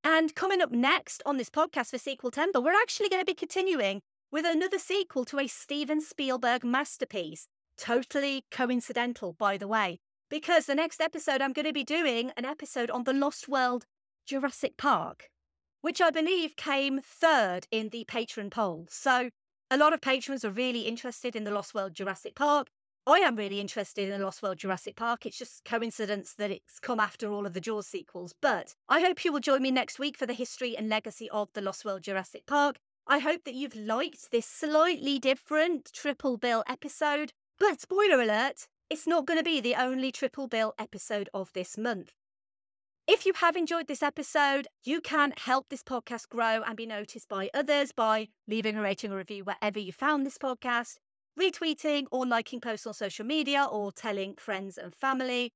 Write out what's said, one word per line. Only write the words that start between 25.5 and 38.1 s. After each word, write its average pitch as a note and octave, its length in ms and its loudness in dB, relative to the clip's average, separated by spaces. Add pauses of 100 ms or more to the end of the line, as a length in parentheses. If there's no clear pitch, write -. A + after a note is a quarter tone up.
coincidence A3 680 -2
that G#3 160 -4
it's - 280 -12
come A#3 200 -4
after G#3 320 -2
all G3+ 160 -4
of F3 60 -8
the F3+ 80 -4
Jaws G#3 260 -6
sequels. F3 520 -12
But A3+ 360 0 (120)
I D4 120 6
hope F#4 260 2
you E4 80 2
will C#4+ 60 0
join C4+ 240 2
me C4 80 2
next B3+ 260 0
week C#4 180 -4
for B3 120 -4
the A#3+ 60 -6
history A#3+ 440 -6
and A3 120 -4
legacy G#3+ 420 -4
of G#3 220 -4
the G#3 80 -6
Lost G3 240 -6
World F#3+ 180 -6
Jurassic F#3+ 420 -6
Park. C#4+ 320 2 (300)
I C#4+ 100 6
hope D#4 280 0
that B3 100 -10
you've C4 200 -6
liked A3+ 540 -4
this A#3 160 0
slightly D4+ 720 2
different D4+ 760 0
triple C#4 460 -2
bill A3+ 300 2
episode. D4 640 -2 (260)
But F#4+ 240 4
spoiler F#4 400 4